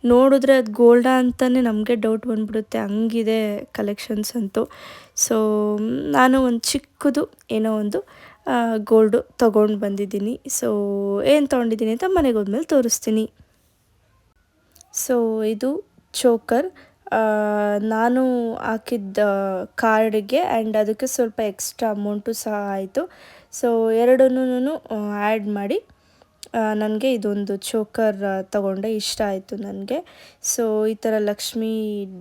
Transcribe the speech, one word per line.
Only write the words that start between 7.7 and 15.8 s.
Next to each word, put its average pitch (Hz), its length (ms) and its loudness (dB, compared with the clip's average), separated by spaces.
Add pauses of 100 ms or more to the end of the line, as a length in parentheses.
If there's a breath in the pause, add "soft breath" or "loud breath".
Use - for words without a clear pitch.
ಒಂದು, 208 240 -2 (460 loud breath)
ಆ, 233 300 0
ಗೋಲ್ಡು 220 440 4
ತಗೊಂಡು 214 560 2
ಬಂದಿದ್ದೀನಿ. 202 680 -4
So 240 220 -4 (560)
ಏನ್ 285 220 6
ತಗೊಂಡಿದ್ದೀನಿ 226 440 0
ಅಂತ 240 160 -4
ಮನೆಗೆ 285 300 2
ಹೋದ್ಮೇಲೆ 208 260 -2
ತೋರಿಸ್ತೀನಿ. 226 680 0 (1800)
So 226 400 0
ಇದು 254 380 -4 (280)